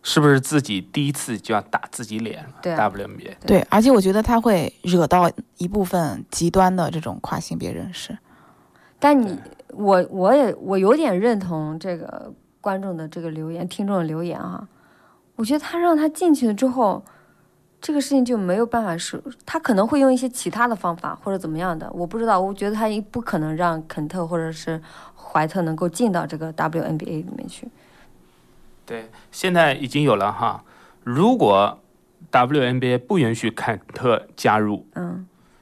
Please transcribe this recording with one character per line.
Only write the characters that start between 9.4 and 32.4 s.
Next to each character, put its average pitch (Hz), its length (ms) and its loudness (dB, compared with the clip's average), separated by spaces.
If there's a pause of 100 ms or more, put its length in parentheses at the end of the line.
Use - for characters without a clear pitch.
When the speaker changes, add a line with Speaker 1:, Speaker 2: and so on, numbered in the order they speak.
Speaker 2:
我， 196 400 2
我 190 240 2
也， 269 280 4
我 190 160 -2
有 196 180 6
点 254 240 0
认 220 200 2
同 160 380 -6
这 175 200 -8
个 - 360 -14 (260)
观 196 220 -4
众 190 160 -6
的 160 100 -8
这 165 140 -12
个 165 80 -8
留 156 220 -8
言， 170 160 -8
听 196 180 -6
众 196 120 0
的 170 60 0
留 156 200 -4
言 170 160 -6
啊。 - 280 -10 (680)
我 226 100 -2
觉 233 80 0
得 302 60 2
他 339 180 -6
让 339 180 4
他 302 140 2
进 311 240 2
去 254 140 2
了 214 60 2
之 254 140 0
后， 247 360 0 (760)
这 - 140 -6
个 285 80 2
事 262 80 -4
情 269 160 4
就 240 120 0
没 185 180 0
有 233 100 2
办 233 180 -2
法 170 140 -4
说， - 240 -10 (240)
他 330 140 -4
可 277 140 0
能 202 140 4
会 294 120 2
用 269 120 6
一 254 60 4
些 254 100 -2
其 233 220 -6
他 240 180 0
的 233 80 -2
方 175 200 -4
法 - 260 -10
或 196 100 -6
者 190 60 -2
怎 185 120 -6
么 156 80 -4
样 170 200 -2
的， - 160 -12
我 190 140 -6
不 226 100 -8
知 226 80 -2
道。 202 140 4
我 190 140 -2
觉 202 160 -4
得 214 60 -4
他 220 120 0 (240)
不 240 100 -6
可 202 160 -4
能 156 180 -2
让 165 320 0
肯 151 200 -8
特 175 180 -6
或 170 120 -4
者 160 140 -4
是 160 300 -8 (340)
怀 - 320 -2
特 185 140 -2
能 160 140 -2
够 175 120 -2
进 208 240 0
到 170 140 -2
这 151 120 -10
个 160 160 -8
W 160 300 -4
N 156 140 -4
B - 80 -8
A 160 160 -6
里 180 60 -10 (100)
面 - 100 -12
去。 - 200 -16 (1200)
Speaker 1:
对， 113 220 -12 (240)
现 190 220 -2
在 156 220 6
已 139 120 -6
经 143 140 0
有 131 140 4
了 101 180 2
哈。 107 300 -2 (400)
如 180 340 2
果 101 420 4 (520)
W 131 300 4